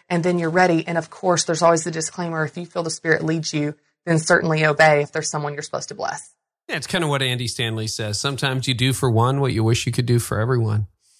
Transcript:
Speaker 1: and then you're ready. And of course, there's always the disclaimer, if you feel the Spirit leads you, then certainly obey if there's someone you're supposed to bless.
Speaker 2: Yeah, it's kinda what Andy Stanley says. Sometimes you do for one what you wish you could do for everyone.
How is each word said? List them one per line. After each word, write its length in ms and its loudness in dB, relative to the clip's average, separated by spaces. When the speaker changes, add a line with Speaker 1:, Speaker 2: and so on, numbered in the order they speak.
Speaker 1:
and 140 0
then 140 2
you're 120 -2
ready. 380 4
And 100 -2
of 120 -4
course, 360 0
there's 160 -2
always 240 4
the 60 -6
disclaimer, 520 -4
if 140 -8
you 80 -10
feel 180 -6
the 80 -6
Spirit 320 0
leads 300 -2
you, 200 -2
then 140 2
certainly 460 2
obey 360 6
if 100 -4
there's 180 -6
someone 240 -4
you're 100 -12
supposed 260 -8
to 60 -12
bless. 380 -8
Speaker 2:
Yeah, 80 -6
it's 120 -6
kinda 200 0
what 160 0
Andy 240 -2
Stanley 400 -4
says. 320 -6
Sometimes 480 -2
you 80 0
do 180 0
for 160 -2
one 300 2
what 140 0
you 100 0
wish 240 0
you 40 -2
could 140 -2
do 140 2
for 200 -4
everyone. 480 0